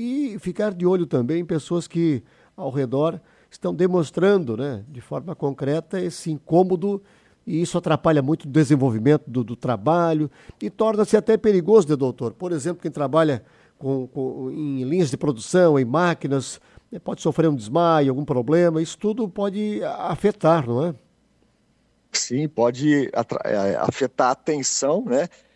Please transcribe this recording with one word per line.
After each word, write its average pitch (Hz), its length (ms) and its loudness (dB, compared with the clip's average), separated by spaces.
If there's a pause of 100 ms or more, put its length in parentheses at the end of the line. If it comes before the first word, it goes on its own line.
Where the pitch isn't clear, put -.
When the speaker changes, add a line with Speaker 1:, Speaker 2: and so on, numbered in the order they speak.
(340)
Speaker 1:
e - 60 -12
ficar 202 340 -4
de 175 120 -2
olho 180 200 2
também 143 360 0
em 175 40 -8
pessoas 165 420 -4
que 160 360 0 (340)
ao 165 140 -8
redor 139 480 -2 (300)
estão - 240 -6
demonstrando, 175 840 2
né, 123 300 -6
de 135 140 -16
forma 151 340 -10
concreta 147 640 -4
esse 175 320 -6
incômodo, 185 720 0 (460)
e 151 160 -2
isso 170 160 -2
atrapalha 156 420 2
muito 147 220 -2
o 156 40 -14
desenvolvimento 135 800 4
do, 123 160 -2
do 110 120 -8
trabalho 151 720 0 (320)
e 208 80 -6
torna-se 214 480 0
até 220 180 2
perigoso, 202 540 4
né, 151 60 2
doutor? 123 380 -2
Por 180 180 -8
exemplo, 165 320 -4
quem 160 80 -6
trabalha 147 520 0 (360)
com, 135 280 -4
com, 131 440 -8
em 143 320 -6
linhas 156 260 0
de 135 80 -4
produção, 147 640 2
em 131 60 2
máquinas, 139 760 -2 (300)
né, 208 80 -12
pode - 240 -8
sofrer 160 260 2
um 147 60 2
desmaio, 147 560 2
algum 131 140 -2
problema, 156 580 2
isso - 160 -8
tudo 214 280 -2
pode 208 560 -4
a-, - 280 -6
afetar, 165 560 2
não 120 180 0
é? 175 80 -2 (1160)
Speaker 2:
Sim, 143 360 -2
pode 131 640 2
atra-, - 320 -4
é, 98 320 0
afetar - 500 0
a 123 40 2
atenção, 147 760 -2
né? 139 220 0 (280)